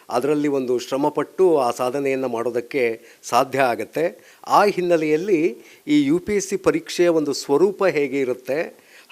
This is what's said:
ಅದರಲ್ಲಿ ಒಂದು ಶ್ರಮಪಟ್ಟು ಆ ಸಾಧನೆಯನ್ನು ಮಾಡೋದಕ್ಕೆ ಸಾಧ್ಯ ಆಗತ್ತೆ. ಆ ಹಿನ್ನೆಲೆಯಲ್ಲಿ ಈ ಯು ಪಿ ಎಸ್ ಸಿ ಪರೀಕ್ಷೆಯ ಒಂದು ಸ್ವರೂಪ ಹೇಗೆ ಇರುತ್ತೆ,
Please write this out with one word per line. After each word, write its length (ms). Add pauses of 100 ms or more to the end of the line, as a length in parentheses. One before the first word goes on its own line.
ಅದರಲ್ಲಿ 380
ಒಂದು 320
ಶ್ರಮಪಟ್ಟು 800
ಆ 120
ಸಾಧನೆಯನ್ನು 560
ಮಾಡೋದಕ್ಕೆ 760 (220)
ಸಾಧ್ಯ 360
ಆಗತ್ತೆ. 800 (100)
ಆ 160
ಹಿನ್ನೆಲೆಯಲ್ಲಿ 920 (300)
ಈ 140
ಯು 180
ಪಿ 140
ಎಸ್ 160
ಸಿ 80
ಪರೀಕ್ಷೆಯ 500
ಒಂದು 260
ಸ್ವರೂಪ 520
ಹೇಗೆ 340
ಇರುತ್ತೆ, 720 (200)